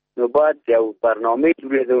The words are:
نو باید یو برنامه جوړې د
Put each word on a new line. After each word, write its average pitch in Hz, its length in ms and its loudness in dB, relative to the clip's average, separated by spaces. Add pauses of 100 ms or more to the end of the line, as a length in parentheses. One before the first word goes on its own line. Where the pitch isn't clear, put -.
(180)
نو 120 100 0
باید 147 300 0 (100)
یو 113 180 2 (180)
برنامه 117 480 0 (100)
جوړې 135 260 -2
د 127 120 0